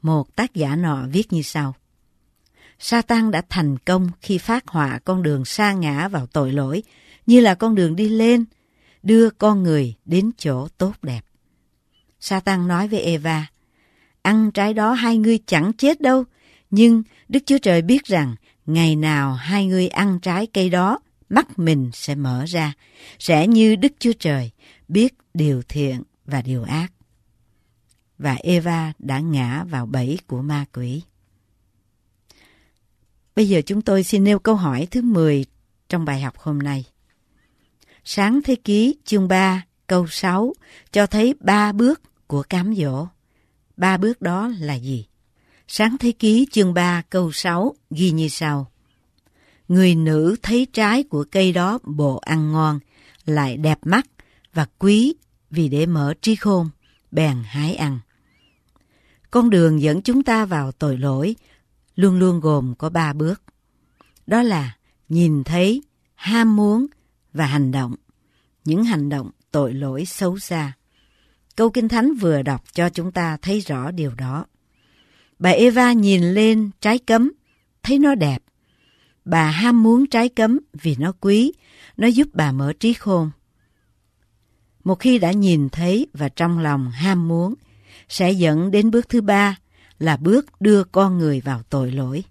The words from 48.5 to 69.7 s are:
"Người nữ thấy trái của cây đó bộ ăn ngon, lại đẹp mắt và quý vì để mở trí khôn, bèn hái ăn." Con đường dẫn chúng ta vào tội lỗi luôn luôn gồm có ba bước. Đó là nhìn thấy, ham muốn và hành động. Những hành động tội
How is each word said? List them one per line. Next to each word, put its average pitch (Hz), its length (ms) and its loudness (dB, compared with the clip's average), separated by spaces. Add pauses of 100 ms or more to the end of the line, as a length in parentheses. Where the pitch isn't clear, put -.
"Người 180 260 4
nữ 160 480 0
thấy 240 300 0
trái 220 300 0
của 147 280 -4
cây 190 220 2
đó 185 320 -2
bộ 147 320 -2
ăn 156 360 -2
ngon, 156 260 0 (460)
lại 143 320 -2
đẹp 151 260 0
mắt 196 240 0 (480)
và 151 120 -2 (120)
quý 220 360 2 (360)
vì 156 180 -2
để 143 180 0
mở 156 360 -2
trí 220 140 0
khôn, 185 320 0 (420)
bèn 156 340 0
hái 147 300 -6
ăn." 143 240 -6 (1300)
Con 240 200 4
đường 165 320 4
dẫn 151 200 0
chúng 247 200 0
ta 220 220 0
vào 151 280 -4
tội 139 260 -4
lỗi 139 380 -2 (580)
luôn 185 240 2
luôn 180 220 2
gồm 143 340 0
có 156 160 -8
ba 165 220 -2
bước. 156 300 -4 (840)
Đó 226 160 2
là 160 340 -2 (320)
nhìn 156 360 2
thấy, 180 380 0 (320)
ham 226 420 0
muốn 208 300 2 (460)
và 151 140 -4
hành 135 240 0
động. 127 240 -4 (720)
Những 170 200 0
hành 160 240 -2
động 139 220 -6 (200)
tội 135 240 -2